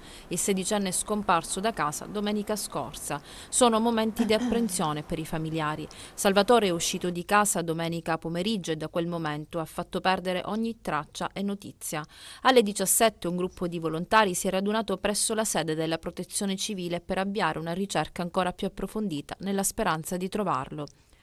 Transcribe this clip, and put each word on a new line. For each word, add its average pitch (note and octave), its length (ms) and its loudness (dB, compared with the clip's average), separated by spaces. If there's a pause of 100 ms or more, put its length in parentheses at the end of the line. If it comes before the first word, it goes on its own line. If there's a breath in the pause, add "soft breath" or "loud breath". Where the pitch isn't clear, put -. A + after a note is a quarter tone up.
(280 loud breath)
il F3 100 -4
sedicenne F#3+ 540 0
scomparso G3 680 0
da A3 140 0
casa D3+ 340 -2
domenica G#3 480 -2
scorsa. D3 680 -6 (280 loud breath)
Sono A3+ 320 6
momenti A3+ 440 2
di G#3 100 4
apprensione A3 680 0
per D#3+ 160 -4
i D#3+ 80 -6
familiari. D#3 640 -4 (260 loud breath)
Salvatore G3+ 540 6
è - 20 4
uscito F3 400 0
di F3 140 -4
casa G3+ 360 4
domenica E3 580 -2
pomeriggio F3 520 -2
e D#3+ 60 0
da D#3 100 -6
quel E3+ 220 -2
momento D#3 500 -4
ha D#3+ 60 -2
fatto - 360 -6
perdere F#3 440 0
ogni A3+ 360 -4
traccia D3+ 520 -4
e G3 100 -6
notizia. G3 640 -6 (380 loud breath)
Alle B3+ 200 8
diciassette G#3 640 2
un F3 80 -2
gruppo F3+ 320 -2
di E3+ 140 -4
volontari F3 540 4
si - 120 -2
è F#3 40 0
radunato G3+ 480 0
presso G#3 360 0
la A3 100 2
sede D#3+ 300 0
della D#3+ 240 0
Protezione F3+ 560 -4
Civile F3+ 460 -4
per F#3 180 -4
avviare F#3+ 400 0
una E3 140 -4
ricerca F3+ 500 -2
ancora F3+ 300 0
più - 160 -4
approfondita G3 720 -4
nella G3 240 -2
speranza E3 520 -2
di F#3 120 -2
trovarlo. D3+ 580 -2 (360 soft breath)